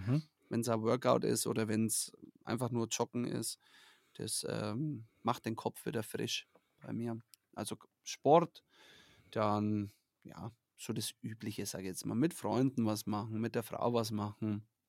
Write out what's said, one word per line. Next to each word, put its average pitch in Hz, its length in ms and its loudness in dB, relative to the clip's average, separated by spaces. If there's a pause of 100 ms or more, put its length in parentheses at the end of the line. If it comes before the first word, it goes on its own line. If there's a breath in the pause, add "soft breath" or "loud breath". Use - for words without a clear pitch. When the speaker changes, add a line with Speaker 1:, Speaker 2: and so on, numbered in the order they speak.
Speaker 1:
Mhm. 147 160 2 (260)
Speaker 2:
wenn's 117 200 0
ein 110 120 2
Workout 120 420 4
ist 113 240 2
oder 110 200 0
wenn's 110 440 0 (320)
einfach 120 280 -2
nur 117 160 0
Joggen 120 380 -2
ist. - 320 -4 (580 soft breath)
Das, - 340 -4
ähm, 113 560 -4 (180)
macht 117 220 0
den 110 100 -2
Kopf - 300 -6
wieder 113 180 -2
frisch - 440 -6 (340)
bei 110 120 -10
mir. 117 260 -4 (360)
Also 104 200 -6 (280)
Sport, - 600 6 (680 soft breath)
dann, 104 600 2 (320)
ja, - 280 -12 (260)
so - 160 -4
das 110 280 -4
Übliche, 110 440 -6
sag 92 160 -6
ich 95 60 -4
jetzt 92 180 -6
mal, 107 100 -2
mit 156 180 2
Freunden 117 520 2
was 107 200 0
machen, 107 360 -2
mit 113 140 -2
der 113 80 -2
Frau - 300 0
was 113 180 2
machen, 104 540 -2 (240)